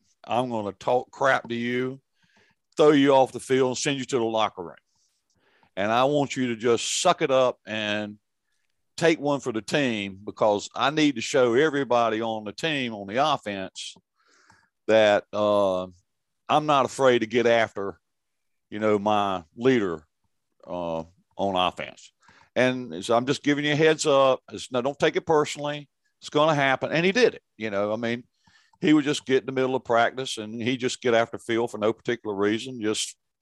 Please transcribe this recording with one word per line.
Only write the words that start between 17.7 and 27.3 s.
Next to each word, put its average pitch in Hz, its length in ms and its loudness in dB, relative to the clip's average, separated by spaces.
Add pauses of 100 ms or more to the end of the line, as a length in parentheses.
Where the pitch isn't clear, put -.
you 104 80 -10
know, 107 180 2
my 101 460 0 (120)
leader, 110 480 0 (640)
uh, 85 360 -6 (340)
on 98 180 -2
offense." 85 560 -4 (440)
And 123 500 -2
so 117 100 2
I'm 123 120 0
just 139 160 -4
giving 143 200 -2
you 147 100 -2
a - 20 0
heads 156 320 2
up. 135 340 2 (100)
It's, 104 200 -12
no, 127 100 -2
don't 139 160 -6
take 156 180 0
it 180 100 -4
personally. 147 600 -2 (320)
It's - 100 -18
gonna 151 260 2
happen. 135 360 0
And 160 140 0
he 190 60 2
did 220 240 2